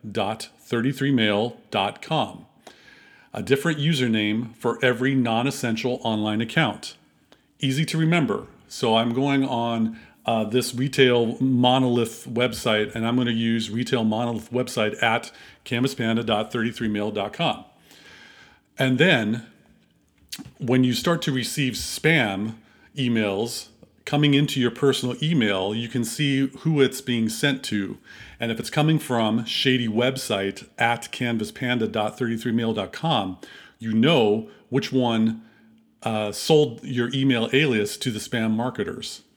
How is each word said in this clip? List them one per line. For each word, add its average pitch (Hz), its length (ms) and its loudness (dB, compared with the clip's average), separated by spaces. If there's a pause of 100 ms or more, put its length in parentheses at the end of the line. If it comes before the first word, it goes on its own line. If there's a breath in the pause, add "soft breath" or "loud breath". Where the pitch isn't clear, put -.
(120)
dot 107 380 -2 (120)
thirty-three 135 500 0
mail 110 580 2
dot 101 320 -2
com. - 460 -4 (840 loud breath)
A 107 120 -8
different 147 340 0
username 113 800 0
for 120 280 -2
every 127 300 2
non-essential 123 880 0
online 107 380 0
account. 117 540 -2 (640 soft breath)
Easy 139 260 0
to 160 140 -4
remember. 160 480 0 (200)
So 113 280 0
I'm 117 180 2
going 135 320 2
on, 117 540 -2 (260 loud breath)
uh, 113 200 0
this 120 280 -2
retail 123 680 4
monolith 123 880 2
website, 110 680 0
and 113 100 -2
I'm 120 100 0
gonna 123 140 2
use 113 400 0
retail 120 340 -2
monolith 113 480 -2
website 120 520 -2
at 117 280 0 (340 loud breath)
canvas 123 280 -2
panda 113 300 0
dot 110 280 0
thirty-three 117 360 -4
mail 104 240 -2
dot 104 220 -4
com. 147 320 -4 (1120 loud breath)
And 131 180 2
then 117 480 2 (1120)
when 127 260 2
you 127 100 2
start 170 300 0
to 151 80 0
receive 127 420 -2
spam 113 800 0 (420 soft breath)
emails 113 680 0 (380)
coming 147 280 4
into 143 260 2
your 120 120 2
personal 131 500 0
email, 107 540 0
you 117 120 -4
can 120 160 -4
see 135 440 0 (140)
who 156 200 2
it's 131 180 4
being 113 300 0
sent 135 340 0
to. 101 360 -4 (400 loud breath)
And 117 120 -2
if 113 80 -4
it's - 120 -8
coming 156 260 4
from 117 480 0
shady 127 420 0
website 110 800 -2 (140)
at 117 320 0
canvas 113 400 -4
panda 123 360 -2
dot 107 300 -4
thirty-three 117 360 -2
mail 113 200 0
dot 101 200 -4
com, 104 440 -2 (400 loud breath)
you 113 160 -6
know 113 560 4 (200 loud breath)
which 131 220 -2
one, 113 520 2 (580 loud breath)
uh, 107 300 -2
sold 143 520 2
your 120 300 -2
email 131 400 2
alias 123 440 2
to 135 120 -4
the 110 100 -6
spam 113 320 -2
marketers. - 680 -6 (140)